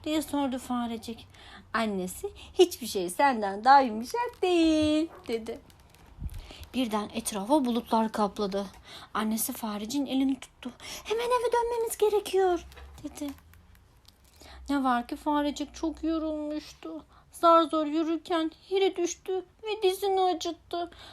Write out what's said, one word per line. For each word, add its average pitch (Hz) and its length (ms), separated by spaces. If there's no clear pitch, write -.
diye 311 180
sordu 277 360
farecik. 233 680
Annesi, 202 560
"Hiçbir 349 320
şey 180 240
senden 214 540
daha 277 160
yumuşak 269 600
değil," 320 680
dedi. 226 300
Birden 226 400
etrafa 226 500
bulutlar 233 480
kapladı. 202 540
Annesi 220 380
farecin 220 540
elini 269 340
tuttu. - 300
"Hemen 466 220
eve 480 260
dönmemiz 466 460
gerekiyor," 381 680
dedi. 294 280
Ne 277 140
var 240 240
ki 294 80
farecik 294 580
çok 320 300
yorulmuştu. 311 1000
Zar 330 300
zor 311 240
yürürken 320 640
yere 381 280
düştü 370 480
ve 427 200
dizini 392 380
acıttı. 339 680